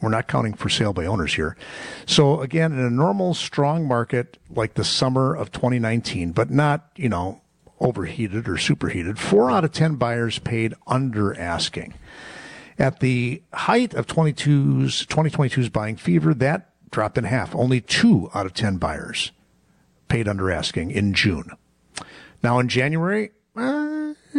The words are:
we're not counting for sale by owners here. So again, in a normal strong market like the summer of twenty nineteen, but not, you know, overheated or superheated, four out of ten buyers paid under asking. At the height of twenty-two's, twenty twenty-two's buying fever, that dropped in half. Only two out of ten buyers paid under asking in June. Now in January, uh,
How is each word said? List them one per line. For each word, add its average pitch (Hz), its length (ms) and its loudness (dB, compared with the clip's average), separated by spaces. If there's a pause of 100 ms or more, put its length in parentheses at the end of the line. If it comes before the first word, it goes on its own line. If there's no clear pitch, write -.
we're 110 80 0
not 110 180 0
counting 117 280 0
for - 120 -6
sale 104 260 0
by 90 120 -4
owners 90 300 -2
here. 80 200 -2 (520)
So 147 340 4
again, 160 320 0
in 131 60 -4
a 127 100 2
normal 180 460 2
strong 151 520 0
market 120 520 0 (100)
like 110 240 -2
the 107 120 0
summer 131 500 2
of 127 160 -6
twenty 123 260 0
nineteen, 113 540 -2
but 113 180 0
not, 147 460 2
you 139 140 -2
know, 92 320 -4 (400)
overheated 107 680 -2
or 90 100 -2
superheated, 87 640 -2
four 220 320 4
out 202 140 2
of 147 80 0
ten 160 220 2
buyers 117 440 0
paid 113 340 -2 (140)
under 117 520 0
asking. 85 540 -6 (840)
At 131 240 2
the 127 400 0 (120)
height 240 400 2
of 127 140 -4
twenty-two's, 139 1000 2
twenty 156 220 0
twenty-two's 131 400 0
buying 107 280 -4
fever, 160 380 2
that 139 340 0 (220)
dropped 107 260 0
in 120 80 -2
half. 101 280 -2
Only 123 280 2
two 131 520 4
out 98 120 -2
of 92 80 -8
ten 101 240 0
buyers 78 540 -4 (760)
paid 113 200 2
under 95 220 0
asking 85 420 -2
in 98 220 0
June. 92 380 0 (880)
Now 120 180 4
in 123 100 2
January, 165 600 0 (260)
uh, 302 560 -4 (240)